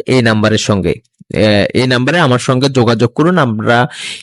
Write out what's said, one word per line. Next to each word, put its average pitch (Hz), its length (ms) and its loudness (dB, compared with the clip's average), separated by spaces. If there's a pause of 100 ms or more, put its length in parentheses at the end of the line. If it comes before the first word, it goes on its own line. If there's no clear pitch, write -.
এই 127 160 2
নাম্বারের 107 360 2
সঙ্গে। 95 360 -2 (400)
এ, 104 400 2
এই 127 120 0
নাম্বারে 127 320 0
আমার 127 200 2
সঙ্গে 131 300 0
যোগাযোগ 120 420 2
করুন। 175 280 0
আমরা 117 500 0 (340)